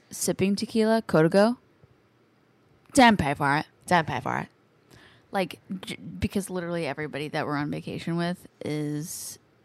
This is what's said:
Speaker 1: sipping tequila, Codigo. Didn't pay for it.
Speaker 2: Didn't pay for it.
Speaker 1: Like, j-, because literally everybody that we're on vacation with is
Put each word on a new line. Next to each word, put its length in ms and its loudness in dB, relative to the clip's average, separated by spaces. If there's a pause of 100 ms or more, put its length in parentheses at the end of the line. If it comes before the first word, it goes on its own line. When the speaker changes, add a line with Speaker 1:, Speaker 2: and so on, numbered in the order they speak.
Speaker 1:
sipping 460 0
tequila, 520 2
Codigo. 500 6 (1400)
Didn't 260 8
pay 140 0
for 240 2
it. 80 -2 (200)
Speaker 2:
Didn't 220 2
pay 140 -4
for 180 -4
it. 80 -8 (840)
Speaker 1:
Like, 280 -4 (220)
j-, 160 -12
because 520 -6
literally 380 -4
everybody 400 -6
that 180 -4
we're 120 -2
on 120 -4
vacation 480 -6
with 300 -4 (180)
is 720 -6 (280)